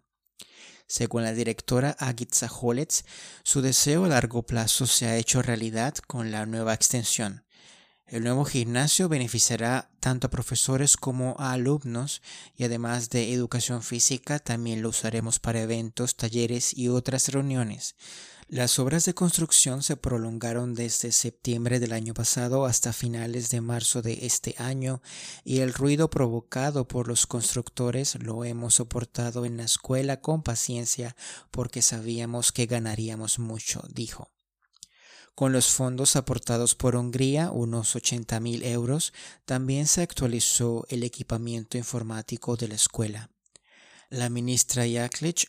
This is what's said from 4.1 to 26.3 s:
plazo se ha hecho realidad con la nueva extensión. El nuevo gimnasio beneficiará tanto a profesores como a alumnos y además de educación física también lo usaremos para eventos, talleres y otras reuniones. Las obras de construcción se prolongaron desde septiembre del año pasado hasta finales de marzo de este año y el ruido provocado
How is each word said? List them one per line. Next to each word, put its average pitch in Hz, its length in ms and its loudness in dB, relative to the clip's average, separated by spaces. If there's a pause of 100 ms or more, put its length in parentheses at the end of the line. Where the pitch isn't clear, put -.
plazo 113 420 2
se - 200 4
ha 113 100 2
hecho 123 240 4
realidad 113 520 0 (140)
con 117 240 -4
la 110 140 -4
nueva 113 280 0
extensión. 110 720 0 (680)
El 117 140 -4
nuevo 127 220 2
gimnasio 135 640 2
beneficiará 120 880 0
tanto 131 280 0
a - 20 -6
profesores 131 680 2
como 127 440 0
a 135 120 -2
alumnos 127 680 -2 (340)
y 123 80 -4
además 117 460 -2
de 117 240 0
educación 120 500 0
física 127 560 0
también 117 420 -2
lo 113 60 0
usaremos 113 520 0
para 113 200 0
eventos, 113 560 -2
talleres 117 580 0
y 123 140 0
otras 123 400 2
reuniones. 131 680 -2 (500)
Las 123 320 2
obras 143 240 4
de 175 100 2
construcción 156 680 4
se 147 140 0
prolongaron 117 760 -2
desde 117 380 -2
septiembre 117 720 2
del 117 100 0
año 113 220 -4
pasado 123 520 0
hasta 120 280 2
finales 117 560 -4
de 120 100 0
marzo 117 420 0
de 113 240 -4
este - 320 -2
año 131 440 -4 (420)
y 131 160 0
el 131 140 0
ruido 147 360 4
provocado 131 800 0